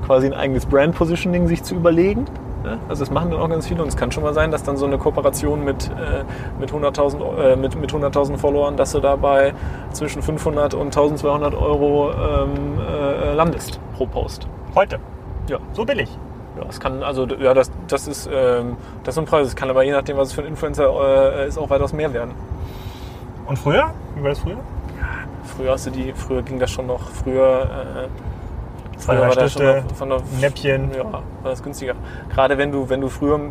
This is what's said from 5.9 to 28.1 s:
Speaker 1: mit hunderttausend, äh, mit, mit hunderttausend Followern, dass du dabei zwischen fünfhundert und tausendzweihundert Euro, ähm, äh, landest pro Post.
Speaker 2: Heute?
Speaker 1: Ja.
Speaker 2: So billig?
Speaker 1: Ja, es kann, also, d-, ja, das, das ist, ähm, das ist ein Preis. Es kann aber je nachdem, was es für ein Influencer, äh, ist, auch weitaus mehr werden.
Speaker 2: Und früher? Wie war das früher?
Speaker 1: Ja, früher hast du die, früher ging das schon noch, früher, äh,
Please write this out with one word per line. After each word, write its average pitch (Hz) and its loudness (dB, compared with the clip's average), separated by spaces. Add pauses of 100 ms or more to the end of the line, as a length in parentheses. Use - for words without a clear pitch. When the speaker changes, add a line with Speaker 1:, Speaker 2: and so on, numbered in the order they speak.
Speaker 1:
mit 135 -4
hunderttausend, 143 0 (160)
äh, 131 8
mit, 131 0
mit 139 -4
hunderttausend 143 0
Followern, 143 2
dass 139 2
du 147 2
dabei 139 4 (380)
zwischen 147 -4
fünfhundert 147 0
und 143 -4
tausendzweihundert 147 2
Euro, 147 2
ähm, 143 0
äh, 147 -2
landest 160 0 (180)
pro 131 0
Post. - -6 (260)
Speaker 2:
Heute? - 2 (500)
Speaker 1:
Ja. 135 -4 (140)
Speaker 2:
So 220 -4
billig? 220 -2 (480)
Speaker 1:
Ja, - -8
es - -12
kann, 135 -4
also, 131 0
d-, 131 -4
ja, 131 6
das, 131 6 (160)
das 143 -2
ist, 143 -8
ähm, 123 2 (280)
das 127 -4
ist 156 0
ein 151 -2
Preis. 151 4
Es 120 -4
kann 131 -2
aber 131 6
je 139 2
nachdem, 139 0
was 139 4
es - -8
für 156 -4
ein 147 -6
Influencer, 147 2 (540)
äh, - -2
ist, 147 -4
auch 147 -2
weitaus 139 2
mehr 151 -2
werden. 117 -4 (1120)
Speaker 2:
Und 135 -2
früher? 220 4 (240)
Wie 147 -6
war 139 2
das 143 -2
früher? 175 -4
Speaker 1:
Ja, - -8 (500)
früher 131 -2
hast 131 0
du 131 -6
die, 131 -4
früher 127 -4
ging 131 -6
das 123 0
schon 131 -6
noch, 123 -4
früher, 131 2
äh, 131 -6 (920)